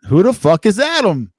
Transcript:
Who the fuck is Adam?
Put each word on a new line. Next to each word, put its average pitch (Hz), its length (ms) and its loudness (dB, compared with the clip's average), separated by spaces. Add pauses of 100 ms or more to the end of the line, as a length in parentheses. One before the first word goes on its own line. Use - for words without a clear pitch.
Who 151 160 2
the 240 100 2
fuck 160 340 0
is 202 120 0
Adam? 233 600 -2